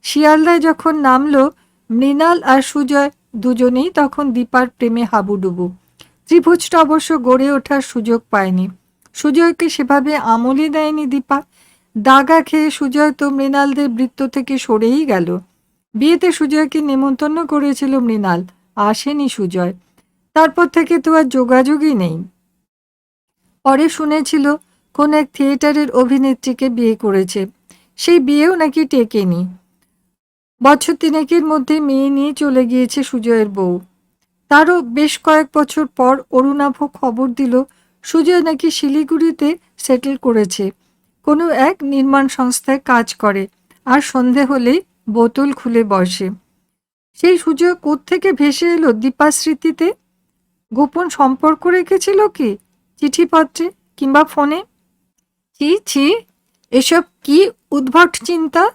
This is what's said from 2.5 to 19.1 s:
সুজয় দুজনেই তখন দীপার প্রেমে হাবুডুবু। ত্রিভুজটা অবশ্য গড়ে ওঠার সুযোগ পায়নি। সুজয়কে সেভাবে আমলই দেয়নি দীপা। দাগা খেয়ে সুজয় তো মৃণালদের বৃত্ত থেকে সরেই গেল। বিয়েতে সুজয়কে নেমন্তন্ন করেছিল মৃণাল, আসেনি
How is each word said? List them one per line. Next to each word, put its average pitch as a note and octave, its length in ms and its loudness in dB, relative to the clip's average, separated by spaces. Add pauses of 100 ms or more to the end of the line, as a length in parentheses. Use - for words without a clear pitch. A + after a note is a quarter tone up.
সুজয় C#4+ 500 -2 (240)
দুজনেই B3 540 0
তখন C#4+ 420 -2
দীপার B3 380 -2
প্রেমে A#3 340 -2
হাবুডুবু। F#3+ 680 -2 (560)
ত্রিভুজটা E4+ 540 2
অবশ্য D#4 420 0
গড়ে C4 280 2
ওঠার C#4 300 -2
সুযোগ A#3 480 -4
পায়নি। F#3 400 0 (440)
সুজয়কে E4+ 560 0
সেভাবে C#4+ 460 -2
আমলই B3+ 540 0
দেয়নি D4+ 360 -2
দীপা। C#4 360 -2 (560)
দাগা C4+ 440 4
খেয়ে D4+ 300 -2
সুজয় D4 400 0
তো C#4+ 180 -4
মৃণালদের C#4 600 0
বৃত্ত B3+ 380 -4
থেকে C4+ 300 -4
সরেই A#3+ 480 0
গেল। F#3 340 -2 (540)
বিয়েতে E4 380 2
সুজয়কে D#4 500 -2
নেমন্তন্ন C#4+ 640 -2
করেছিল C#4 540 -2
মৃণাল, G#3+ 460 -2 (300)
আসেনি B3+ 540 -2